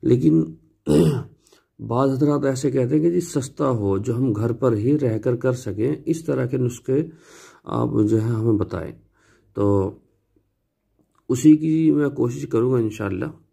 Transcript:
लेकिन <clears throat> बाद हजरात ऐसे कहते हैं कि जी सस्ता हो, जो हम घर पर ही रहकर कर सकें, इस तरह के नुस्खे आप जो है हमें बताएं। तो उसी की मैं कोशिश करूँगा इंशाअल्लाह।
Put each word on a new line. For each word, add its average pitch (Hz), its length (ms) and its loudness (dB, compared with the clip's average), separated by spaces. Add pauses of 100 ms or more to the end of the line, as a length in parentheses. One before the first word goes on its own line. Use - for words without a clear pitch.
लेकिन 135 540 2 (320)
<clears throat> 147 360 2 (560)
बाद 120 280 0
हजरात 139 360 0
ऐसे 135 260 -2
कहते 131 240 0
हैं 156 80 2
कि 170 80 2
जी 175 100 0
सस्ता 147 440 -4
हो, 101 340 0
जो 117 140 -4
हम 123 200 0
घर 113 200 -2
पर 120 200 0
ही 113 220 0
रहकर 123 400 0
कर 127 180 -2
सकें, 117 500 -4
इस 165 240 -4
तरह 131 200 -2
के 131 100 -4
नुस्खे 131 540 -2 (560)
आप 117 300 -2
जो 110 200 2
है 110 120 0
हमें 110 280 0
बताएं। 92 360 -6 (600)
तो 101 420 0 (1300)
उसी 151 280 6
की 156 340 2
मैं 147 180 2
कोशिश 135 360 -4
करूँगा 123 340 2
इंशाअल्लाह। 107 500 -4 (240)